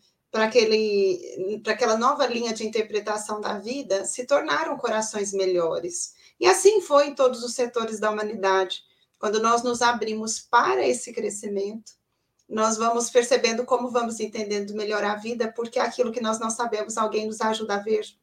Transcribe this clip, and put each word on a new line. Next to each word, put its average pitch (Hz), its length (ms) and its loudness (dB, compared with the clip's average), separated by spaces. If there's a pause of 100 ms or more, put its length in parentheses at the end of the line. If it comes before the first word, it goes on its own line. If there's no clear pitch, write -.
(300)
pra 220 140 2
aquele, 214 1200 2
pra 220 80 0
aquela 220 240 2
nova 277 320 2
linha 233 260 -2
de 220 100 -6
interpretação 214 760 -4
da 208 180 -4
vida 196 460 -4
se - 200 -6
tornaram 294 520 0
corações 214 560 -2
melhores. 175 800 -2 (240)
E 349 80 0
assim 381 340 6
foi 294 280 4
em 285 80 -8
todos 247 260 2
os 240 140 -8
setores 226 420 -2
da 214 140 0
humanidade. 190 720 0 (340)
Quando 214 240 0
nós 233 220 4
nos 240 180 0
abrimos 220 560 0
para 330 480 2
esse 247 260 -2
crescimento, 208 880 -6 (520)
nós 220 260 2
vamos 233 320 0
percebendo 240 560 2
como 247 260 0
vamos 226 280 -2
entendendo 208 560 -6
melhor 208 300 -2
a 208 100 -2
vida, 220 400 -4
porque 233 240 -4
aquilo 240 320 0
que 233 100 -6
nós 220 200 -2
não 226 100 -2
sabemos, 220 480 -4
alguém 214 280 0
nos 214 140 -8
ajuda 220 360 -2
a - 20 -4
ver 214 260 -2 (180)